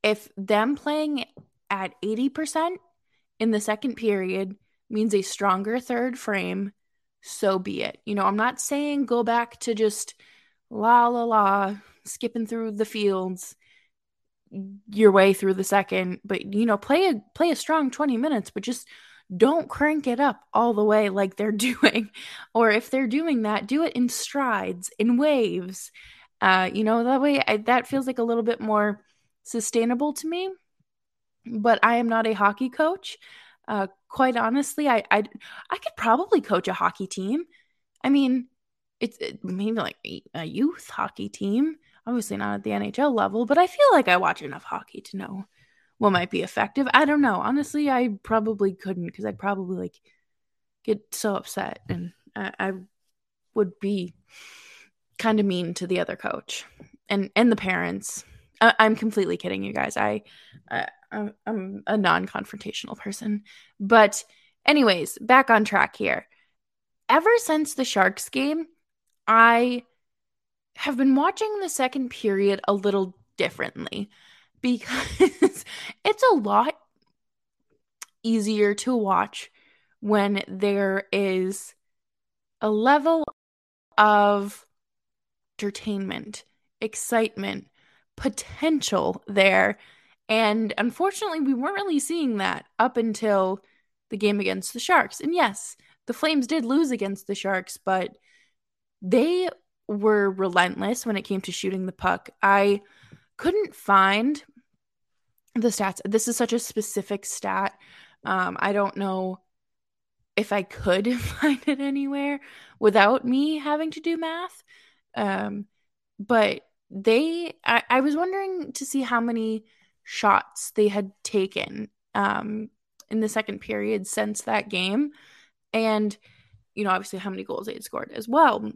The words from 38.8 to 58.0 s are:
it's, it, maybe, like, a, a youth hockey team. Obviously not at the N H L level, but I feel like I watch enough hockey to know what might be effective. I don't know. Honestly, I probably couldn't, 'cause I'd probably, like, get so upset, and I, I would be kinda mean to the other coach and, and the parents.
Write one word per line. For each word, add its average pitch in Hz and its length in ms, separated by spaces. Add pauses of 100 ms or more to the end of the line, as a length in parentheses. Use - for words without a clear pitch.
it's, - 180
it, - 260
maybe, 196 300
like, 185 320
a, - 180 (100)
a 165 120
youth 269 440
hockey - 400
team. 233 460 (320)
Obviously 226 300
not 208 180
at 202 80
the 220 80
N 202 120
H 208 160
L 277 140
level, 214 320
but 285 120
I 359 100
feel 587 240
like 320 160
I 180 100
watch 165 240
enough 151 220
hockey - 380
to - 160
know 190 280 (520)
what 208 140
might 180 200
be 175 100
effective. 208 520
I 294 120
don't 294 160
know. 233 140
Honestly, 285 540
I 247 340
probably 208 500
couldn't, 180 380
'cause 202 140
I'd 208 120
probably, 190 400
like, 180 220 (840)
get 214 300
so 202 220
upset, - 540
and 175 240 (220)
I, 196 220
I 190 140 (840)
would 196 260
be 190 360 (1040)
kinda 220 240
mean 180 320
to 180 100
the 180 140
other - 160
coach - 500 (440)
and, 202 260
and 233 160
the 214 40
parents. 185 680 (360)